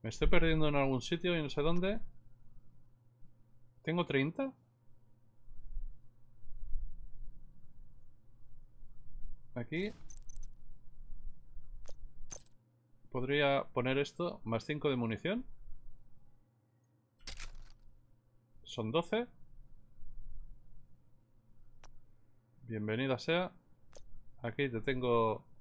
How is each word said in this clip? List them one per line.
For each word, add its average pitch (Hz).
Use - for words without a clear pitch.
¿Me 117
estoy 147
perdiendo 160
en 147
algún 135
sitio 175
y 156
no 143
sé 143
dónde? 175
¿Tengo 170
treinta? 165
Aquí 175
podría 139
poner 131
esto, 143
más 110
cinco 151
de 131
munición. 120
Son 110
doce. 180
Bienvenida 113
sea. 175
Aquí 123
te 113
tengo. 120